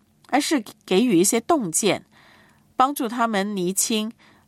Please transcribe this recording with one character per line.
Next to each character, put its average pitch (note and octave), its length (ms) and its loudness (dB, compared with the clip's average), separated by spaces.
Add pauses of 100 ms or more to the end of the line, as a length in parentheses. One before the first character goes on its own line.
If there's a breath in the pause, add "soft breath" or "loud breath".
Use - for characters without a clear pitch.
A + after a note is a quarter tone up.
(280)
而 C4+ 120 0
是 C#4+ 220 -2 (220)
给 F#3+ 200 2
予 A#3 140 2
一 F3+ 60 4
些 A3+ 160 0
洞 B3 320 0
见， E3+ 320 0 (720 soft breath)
帮 C4+ 180 2
助 C4 140 -4
他 A#3 180 -2
们 G#3 300 -2
厘 F#3 160 -2
清， G#3+ 400 -2 (360 soft breath)